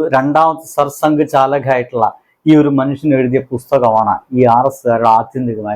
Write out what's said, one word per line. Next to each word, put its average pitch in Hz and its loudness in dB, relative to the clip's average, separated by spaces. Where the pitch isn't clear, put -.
രണ്ടാമത്തെ 156 0
സർസംഘ 147 0
ചാലകയായിട്ടുള്ള 135 0
ഈ 156 6
ഒരു 147 2
മനുഷ്യൻ 139 -2
എഴുതിയ 127 0
പുസ്തകമാണ് 110 0
ഈ 127 2
ആർ 127 2
എസ് 135 -6
എസുകാരുടെ 117 0
ആത്യന്തികമായ 113 -2